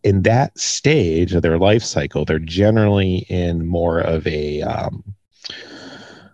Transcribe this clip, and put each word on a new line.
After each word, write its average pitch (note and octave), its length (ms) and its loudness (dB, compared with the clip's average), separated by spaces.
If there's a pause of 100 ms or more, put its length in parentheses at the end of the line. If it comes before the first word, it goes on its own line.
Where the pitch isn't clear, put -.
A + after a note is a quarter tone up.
in G2 200 4
that A#2+ 360 2
stage F2+ 760 0
of E2+ 100 2
their E2 140 2
life G#2 260 4
cycle, D2 420 -4
they're D#2+ 140 0
generally G2 880 2
in F2 360 -2
more E2+ 340 0
of E2 280 -2
a, D2+ 360 -4
um, - 400 -6 (1300)